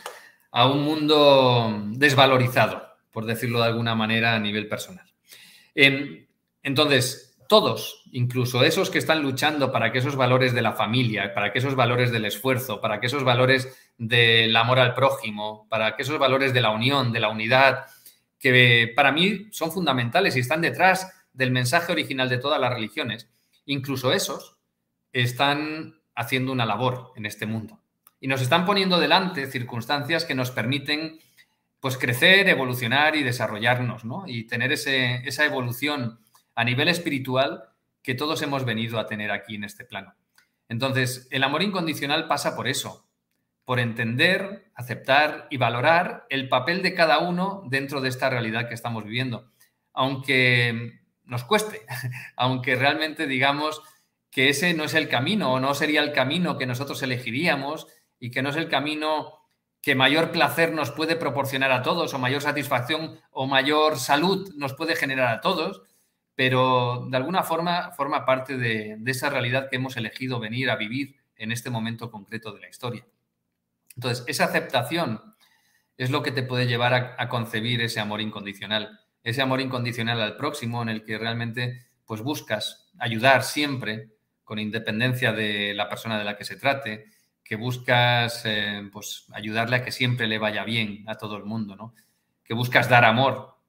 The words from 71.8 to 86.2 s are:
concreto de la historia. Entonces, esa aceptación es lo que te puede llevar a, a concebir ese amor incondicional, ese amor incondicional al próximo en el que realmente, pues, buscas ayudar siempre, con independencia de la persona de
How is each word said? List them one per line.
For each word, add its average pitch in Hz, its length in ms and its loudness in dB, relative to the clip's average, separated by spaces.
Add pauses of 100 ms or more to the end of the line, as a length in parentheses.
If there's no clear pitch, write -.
concreto 110 420 -14
de 98 80 -18
la 90 80 -20
historia. 120 380 -12 (880)
Entonces, 120 320 -6
esa - 180 -2
aceptación 160 920 -2 (640)
es 127 140 -2
lo 143 120 0
que 147 100 -4
te 123 100 -4
puede 123 240 -2
llevar 120 260 2
a, 123 260 0
a 120 100 -4
concebir 117 520 -4
ese 113 200 -4
amor 107 200 -4
incondicional, 104 800 -8 (260)
ese 117 160 -2
amor 131 180 0
incondicional 120 600 -4
al 107 160 -4
próximo 120 460 -6
en 113 60 -4
el 110 140 -6
que 107 160 -8
realmente, 117 680 -6 (160)
pues, 107 160 -8
buscas - 760 -6
ayudar 120 460 4
siempre, 127 680 -4 (340)
con 107 160 -8
independencia 113 720 0
de 104 420 -2
la 104 140 -4
persona 113 280 -6
de 107 80 -4